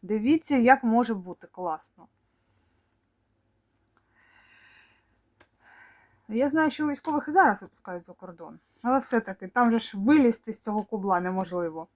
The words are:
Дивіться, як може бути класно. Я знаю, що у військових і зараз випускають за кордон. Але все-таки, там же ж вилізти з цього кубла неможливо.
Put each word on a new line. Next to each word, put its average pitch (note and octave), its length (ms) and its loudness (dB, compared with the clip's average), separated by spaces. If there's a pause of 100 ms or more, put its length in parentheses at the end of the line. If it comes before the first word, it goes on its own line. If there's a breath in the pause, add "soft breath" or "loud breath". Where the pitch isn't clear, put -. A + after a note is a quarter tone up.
Дивіться, A3+ 540 0
як B3 280 6
може A#3 300 2
бути F3+ 340 -12
класно. E3+ 600 -10 (4000 soft breath)
Я A#3+ 220 0
знаю, D#4 200 2
що D4+ 160 -6
у D4+ 40 0
військових D4 380 -4
і D4+ 40 -8
зараз D4+ 300 4
випускають F3 440 -16
за F3+ 80 -20
кордон. E3+ 460 -20 (220)
Але B3+ 180 2
все-таки, A3 480 -4
там A#3+ 240 2
же A3+ 80 2
ж G#3+ 200 -10
вилізти A#3 540 4
з G#3+ 60 -14
цього G#3 240 -6
кубла G3 360 -2
неможливо. F3+ 760 -6